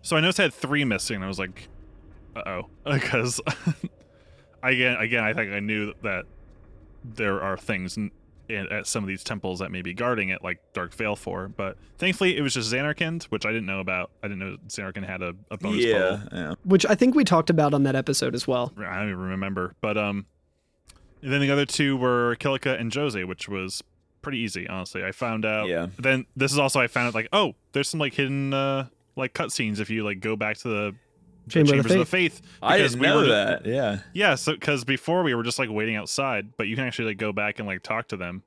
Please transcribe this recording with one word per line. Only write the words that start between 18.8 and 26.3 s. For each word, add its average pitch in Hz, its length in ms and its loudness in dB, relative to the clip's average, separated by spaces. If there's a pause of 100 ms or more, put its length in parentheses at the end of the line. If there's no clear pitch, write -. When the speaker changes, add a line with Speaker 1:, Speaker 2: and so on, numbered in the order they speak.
Speaker 1:
don't 104 80 -2
even 92 120 -4
remember, 95 600 -4
but, 107 160 0
um, 101 300 -2 (960)
and 131 100 -2
then 143 80 2
the 139 100 4
other 143 160 4
two 139 300 2
were 123 420 2
Kilika 135 400 -2
and 117 160 -4
Jose, 131 300 -2
which 92 240 -8
was 95 340 -6 (400)
pretty 139 160 -6
easy, 98 300 -6
honestly. 92 360 -6
I 95 80 -4
found 113 320 -4
out. 107 240 0
Speaker 2:
Yeah. 85 200 -2 (100)
Speaker 1:
Then 131 280 2 (100)